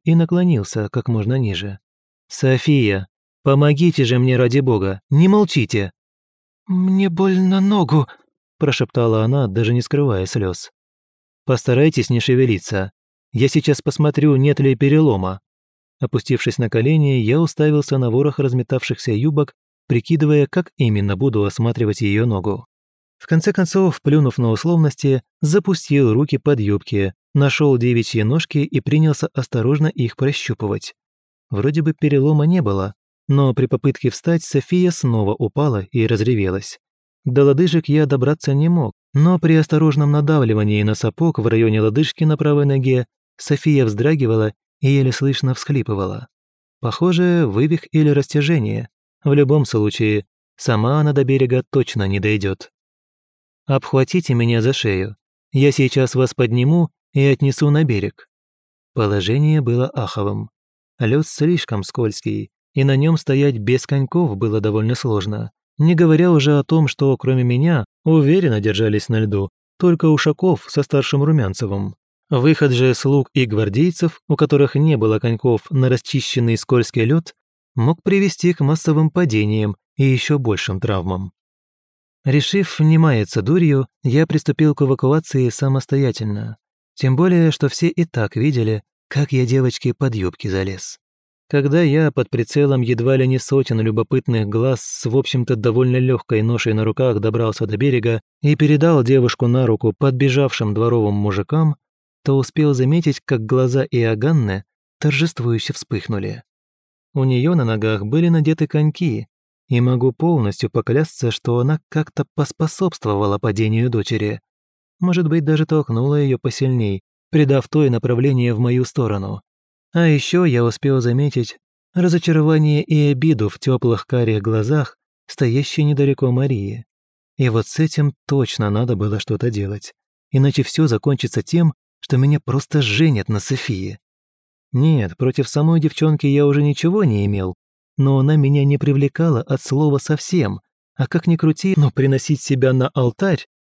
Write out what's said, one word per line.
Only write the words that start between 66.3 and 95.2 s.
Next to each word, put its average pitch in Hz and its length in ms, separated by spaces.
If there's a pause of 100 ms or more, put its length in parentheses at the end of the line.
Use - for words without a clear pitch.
уже 147 280
о 135 40
том, 160 260
что 135 260
кроме 127 280
меня 127 420 (180)
уверенно 156 560
держались 104 480
на 110 140
льду 101 280 (300)
только 170 280
Ушаков 156 600
со 143 160
старшим 139 400
Румянцевым. 101 720 (340)
Выход 143 440
же 127 200
слуг 139 400
и 131 120
гвардейцев, 110 800
у 156 80
которых 143 400
не 147 220
было 107 220
коньков 113 420 (100)
на 131 160
расчищенный 123 720
скользкий 120 480
лёд, 160 280 (420)
мог 131 280
привести 190 500
к - 60
массовым 156 500
падениям 107 680 (180)
и 139 80
ещё 135 340
большим 104 440
травмам. 95 500 (920)
Решив 147 560
не 156 160
маяться 117 440
дурью, 143 460 (160)
я 143 240
приступил 151 480
к - 60
эвакуации 135 640
самостоятельно. 117 1120 (360)
Тем 131 220
более, 170 360
что 143 180
все - 180
и 170 160
так 117 320
видели, 113 480 (240)
как 139 240
я 127 140
девочке 127 480
под 131 200
юбки 98 360
залез. 95 500 (500)
Когда 143 320
я 151 300
под - 180
прицелом 135 520
едва 120 340
ли 131 120
не 131 120
сотен 127 400
любопытных 113 680
глаз 117 340
с, - 280
в 123 80
общем-то, 127 380